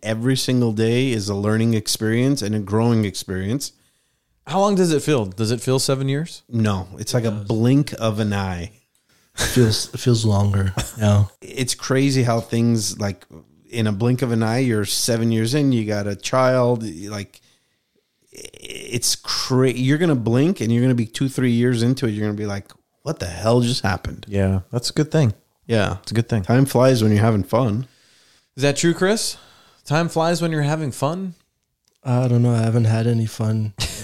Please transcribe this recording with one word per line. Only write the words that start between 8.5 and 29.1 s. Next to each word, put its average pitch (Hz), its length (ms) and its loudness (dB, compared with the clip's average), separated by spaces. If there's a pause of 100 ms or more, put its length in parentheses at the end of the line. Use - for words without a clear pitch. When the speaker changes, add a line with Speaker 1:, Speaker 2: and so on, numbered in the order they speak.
Speaker 3:
It - 80 -8
feels, - 520 2
it - 60 -8
feels 117 240 2
longer. 98 480 2 (120)
<laughs> - 0 - (140)
Yeah. 104 280 4 (160)
Speaker 1:
It's - 340 -4
crazy 135 480 2
how 117 160 0
things, 117 580 0
like, 101 260 -6 (460)
in 113 160 -2
a 107 60 0
blink 120 300 0
of 120 100 -2
an 113 100 0
eye, 110 160 0
you're 117 280 0
seven 117 440 0
years 113 240 0
in, 143 160 2
you 113 140 0
got 104 240 -4
a 101 80 -6
child, 127 680 0 (260)
like, 104 320 -12 (920)
it's - 840 -8
cra-, - 560 0
you're 131 280 0
gonna 165 180 2
blink 123 440 0
and 113 120 0
you're 120 100 2
gonna 127 140 4
be 117 100 -2
two, 135 220 -4
three 131 240 0
years 120 320 2
into 127 220 0
it. 113 60 0
You're 107 140 -4
gonna 104 100 -4
be 104 100 -6
like, 101 260 -10 (300)
"What - 180 -8
the 92 60 -6
hell 98 340 2
just 120 240 0
happened?" - 440 -4
Speaker 2:
Yeah, 98 320 2 (120)
that's - 180 -4
a - 20 -14
good 151 200 0
thing. 139 220 2 (320)
Speaker 1:
Yeah. 98 360 0
Speaker 2:
It's - 80 -14
a 104 40 -8
good 113 140 0
thing. 110 140 0
Speaker 1:
Time 123 220 4
flies 127 380 4
when 110 100 4
you're 104 80 4
having 107 240 2
fun. 120 420 0 (720)
Speaker 2:
Is 127 60 -6
that 143 140 2
true, 170 180 2
Chris? 196 420 0 (480)